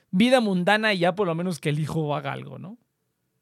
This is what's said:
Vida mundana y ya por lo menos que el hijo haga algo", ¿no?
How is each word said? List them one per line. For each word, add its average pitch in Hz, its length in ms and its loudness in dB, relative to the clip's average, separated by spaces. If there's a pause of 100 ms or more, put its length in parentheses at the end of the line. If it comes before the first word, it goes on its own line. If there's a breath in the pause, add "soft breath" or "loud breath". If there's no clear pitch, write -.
(120)
Vida 247 300 4
mundana 208 520 2
y 185 60 -2
ya 175 160 2
por 202 120 0
lo 160 80 -2
menos 175 240 -6
que 160 100 -2
el 147 100 0
hijo 151 360 -4
haga 139 180 -6
algo", 131 260 -12
¿no? 185 180 -16 (640)